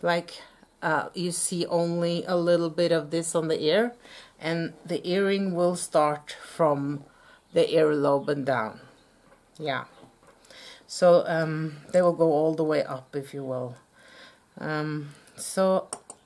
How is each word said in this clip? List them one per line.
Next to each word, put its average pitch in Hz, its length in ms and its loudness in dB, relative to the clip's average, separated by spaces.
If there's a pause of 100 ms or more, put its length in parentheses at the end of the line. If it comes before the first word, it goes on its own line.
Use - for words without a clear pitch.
like, 175 400 -2 (400)
uh, 156 320 0
you 175 180 -4
see 175 340 -4
only 170 600 0
a 185 100 -2
little 170 340 2
bit 170 220 2
of 147 200 0
this 165 240 -2
on 165 120 0
the 160 140 0
ear, 208 320 2 (460)
and 165 340 -4 (120)
the 170 220 -6
earring 196 460 0
will 175 220 2
start 151 680 0
from 143 600 0 (500)
the 165 120 4
earlobe 147 640 2
and 143 160 -2
down. 110 340 -2 (800)
Yeah. 131 260 -6 (1000)
So, 175 400 6
um, 160 500 -2 (140)
they 180 100 4
will 175 120 4
go 165 180 4
all 156 220 2
the 156 100 0
way 156 200 2
up, 131 320 -10
if 139 180 -10
you 139 100 -8
will. 127 320 -6 (840)
Um, 151 520 -6 (260)
so, 190 540 0 (360)